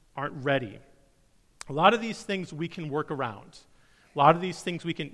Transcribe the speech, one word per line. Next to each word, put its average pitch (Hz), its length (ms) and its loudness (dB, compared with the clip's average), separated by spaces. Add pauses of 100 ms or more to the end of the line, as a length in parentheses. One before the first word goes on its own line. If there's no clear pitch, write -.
(160)
aren't 139 300 -6
ready. 131 340 0 (880)
A - 60 -8
lot 160 200 6
of 240 60 0
these 220 240 -8
things 190 300 -6
we 160 160 -6
can 165 180 -10
work 147 240 -4
around. 127 480 -8 (560)
A 151 40 -4
lot 147 160 10
of 170 60 -6
these 180 200 -6
things 175 240 -6
we 170 80 -2
can, 151 200 -8